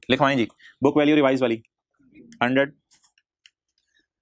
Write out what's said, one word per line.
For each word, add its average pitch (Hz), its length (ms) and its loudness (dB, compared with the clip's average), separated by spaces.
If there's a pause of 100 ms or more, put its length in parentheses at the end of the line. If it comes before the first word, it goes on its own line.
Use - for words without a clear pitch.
(100)
लिखवाएं 139 260 0
जी, 110 100 -2 (360)
book 139 160 0
value 147 180 2
revise 135 260 0
वाली 113 200 -2 (800)
हंड्रेड। 139 320 -2 (1500)